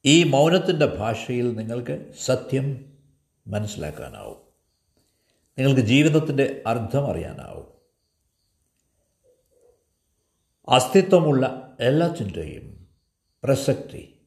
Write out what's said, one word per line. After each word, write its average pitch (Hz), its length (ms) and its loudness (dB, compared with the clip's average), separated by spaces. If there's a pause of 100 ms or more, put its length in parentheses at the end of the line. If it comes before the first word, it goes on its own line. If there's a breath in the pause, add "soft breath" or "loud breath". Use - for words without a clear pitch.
ഈ 139 100 8 (120)
മൗനത്തിൻ്റെ 156 640 2
ഭാഷയിൽ 120 600 -4
നിങ്ങൾക്ക് 117 440 -8 (220)
സത്യം 127 480 -2 (800)
മനസ്സിലാക്കാനാവും, 71 920 -10 (1200)
നിങ്ങൾക്ക് 131 280 4
ജീവിതത്തിൻ്റെ 147 640 2 (180)
അർത്ഥം 117 400 -2
അറിയാനാവും. 69 640 -10 (3000)
അസ്തിത്വമുള്ള 156 760 4 (360)
എല്ലാത്തിൻ്റെയും 120 840 -2 (760)
പ്രസക്തി 127 600 -2 (240)